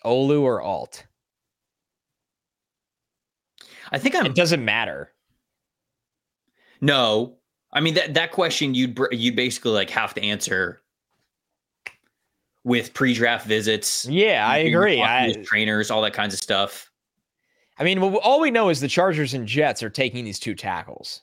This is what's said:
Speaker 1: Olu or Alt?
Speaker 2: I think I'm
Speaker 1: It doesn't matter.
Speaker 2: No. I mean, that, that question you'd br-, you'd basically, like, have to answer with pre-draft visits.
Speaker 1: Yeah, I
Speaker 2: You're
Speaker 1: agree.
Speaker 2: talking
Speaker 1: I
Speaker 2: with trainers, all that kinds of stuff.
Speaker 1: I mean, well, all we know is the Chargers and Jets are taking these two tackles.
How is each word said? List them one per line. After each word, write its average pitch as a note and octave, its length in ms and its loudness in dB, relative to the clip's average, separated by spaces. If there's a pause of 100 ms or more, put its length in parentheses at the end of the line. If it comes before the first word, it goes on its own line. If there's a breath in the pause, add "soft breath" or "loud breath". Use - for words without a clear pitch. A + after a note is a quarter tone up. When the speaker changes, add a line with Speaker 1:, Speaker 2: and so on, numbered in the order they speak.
Speaker 1:
Olu C#3 380 4
or A#2+ 180 0
Alt? E2 440 -8 (2750 loud breath)
Speaker 2:
I D3 80 -4
think C4+ 160 -2
I'm C#4+ 100 2
Speaker 1:
It C3 100 -2
doesn't E3 280 2
matter. G#2 480 -2 (1700 soft breath)
Speaker 2:
No. B2 560 2 (340)
I C#3+ 80 4
mean, D#3+ 160 2
that, D3+ 180 0
that E3 180 0
question D#3 440 0
you'd B2+ 200 0
br-, B2+ 180 0
you'd A#2 220 0
basically, B2 360 -2
like, G2 180 0
have A2 260 -4
to G2+ 80 -6
answer F#2+ 580 -2 (1800)
with B2 300 0
pre-draft A#2 520 0
visits. G#2+ 600 0
Speaker 1:
Yeah, D3 420 2
I C#3 120 2
Speaker 2:
You're D#3+ 240 2
Speaker 1:
agree. F#3 140 2
Speaker 2:
talking A2 120 2
Speaker 1:
I B2 180 2
Speaker 2:
with G#2+ 180 -6
trainers, G#2+ 460 0
all A2 120 0
that G#2 100 -2
kinds G#2 200 -2
of F#2+ 60 -8
stuff. - 500 -2 (880)
Speaker 1:
I C#3+ 60 -4
mean, F#3 160 2
well, F#3+ 180 2
all C4 220 4
we D#4 120 2
know A3+ 180 2
is D3 100 0
the C#3 80 -2
Chargers D3+ 460 0
and A#2+ 140 -6
Jets C3+ 340 0
are A2+ 80 -6
taking B2 340 -2
these G2+ 160 -10
two A2 140 -6
tackles. - 680 -10